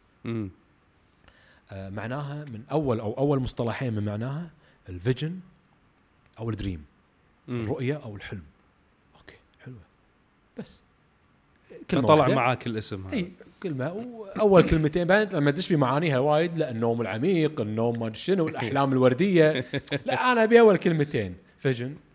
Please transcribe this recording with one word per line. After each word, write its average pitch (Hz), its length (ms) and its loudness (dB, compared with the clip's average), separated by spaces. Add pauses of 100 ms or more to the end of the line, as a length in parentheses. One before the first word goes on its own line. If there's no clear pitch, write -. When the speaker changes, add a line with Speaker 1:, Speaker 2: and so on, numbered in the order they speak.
(240)
Speaker 1:
مم. 113 260 -6 (1200)
Speaker 2:
آه، 98 180 -12
معناها 139 560 -8
من 117 260 -14
أول، 139 280 2
أو 110 140 -4
أول 139 260 2
مصطلحين 120 540 -2
من 104 120 -2
معناها 127 440 -6 (400)
الفيجن 131 500 -4 (1000)
أو 117 100 -6
الدريم، 98 360 -6 (600)
Speaker 1:
مم. 123 140 -4
Speaker 2:
الرؤية 117 320 -4
أو 123 220 -10
الحلم. 98 280 -14 (760)
أوكي، - 160 -20 (300)
حلوة. 127 140 -18 (800)
بس. - 240 -18 (1120)
كلمة 151 120 0
Speaker 1:
فطلع 156 120 6
Speaker 2:
واحدة. 151 200 4
Speaker 1:
معاك 123 320 0
الاسم 104 400 -8
هذا. 285 80 -6
Speaker 2:
إي، 190 160 -4 (320)
كلمة، 147 300 -6
وأول 214 680 2
كلمتين 156 440 2
بعد 196 280 2
لما 143 160 2
تدش 147 160 -4
في - 80 2
معانيها 143 440 2
وايد، 151 380 0
لا، 151 140 -2
النوم 117 300 0
العميق، 143 600 0
النوم 113 380 -2
ما 113 80 -6
أدري 110 120 -10
شنو، 175 280 0
Speaker 1:
<laughs> - 20 -4
Speaker 2:
الأحلام 139 420 -2
الوردية. 135 760 4 (400)
لا، 254 260 0
أنا 233 120 4
أبي 233 160 8
أول 214 180 8
كلمتين، 143 600 0 (220)
فيجن 131 360 -2 (200)